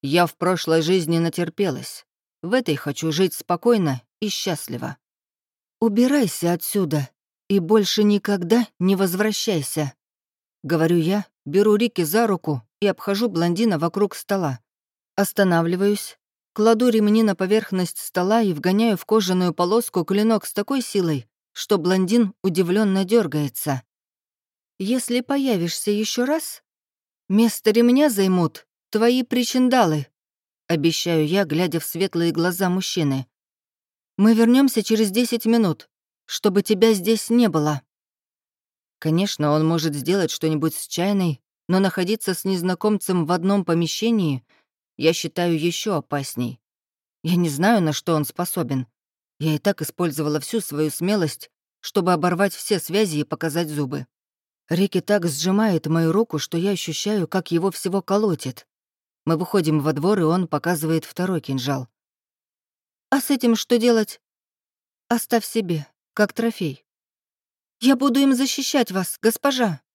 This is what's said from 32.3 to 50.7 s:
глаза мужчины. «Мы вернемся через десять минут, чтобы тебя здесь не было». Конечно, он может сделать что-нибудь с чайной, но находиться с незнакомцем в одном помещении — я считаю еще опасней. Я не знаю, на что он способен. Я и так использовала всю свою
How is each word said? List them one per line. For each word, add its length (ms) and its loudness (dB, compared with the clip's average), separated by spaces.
глаза 360 0
мужчины. 560 -2
«Мы 160 6
вернемся 500 4
через 280 0
десять 340 -2
минут, 440 0
чтобы 360 0
тебя 320 4
здесь 360 0
не 180 4
было». 360 0
Конечно, 520 0
он 140 2
может 300 0
сделать 340 0
что-нибудь 460 -2
с 120 -12
чайной, 540 -2
но 100 4
находиться 540 -2
с 100 -8
незнакомцем 840 -2
в 60 -2
одном 320 0
помещении — 800 0
я 120 4
считаю 440 -2
еще 380 -2
опасней. 640 -6
Я 140 2
не 100 2
знаю, 340 2
на 120 0
что 220 -2
он 100 0
способен. 600 -6
Я 160 0
и 20 -2
так 240 -2
использовала 600 -4
всю 180 -4
свою 300 -4